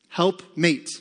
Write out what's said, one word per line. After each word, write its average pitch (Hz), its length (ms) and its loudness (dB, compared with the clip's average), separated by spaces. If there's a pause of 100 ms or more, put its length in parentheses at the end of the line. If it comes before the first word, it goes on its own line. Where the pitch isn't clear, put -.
Helpmate. 170 800 -2 (120)